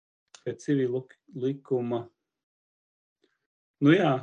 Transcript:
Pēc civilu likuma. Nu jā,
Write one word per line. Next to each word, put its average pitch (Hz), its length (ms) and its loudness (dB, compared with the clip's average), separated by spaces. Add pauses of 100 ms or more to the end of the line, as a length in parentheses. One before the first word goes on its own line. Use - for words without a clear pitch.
(380)
Pēc 120 200 -10
civilu 131 460 -2 (300)
likuma. 123 760 -4 (1700)
Nu 143 100 6
jā, 165 220 4 (100)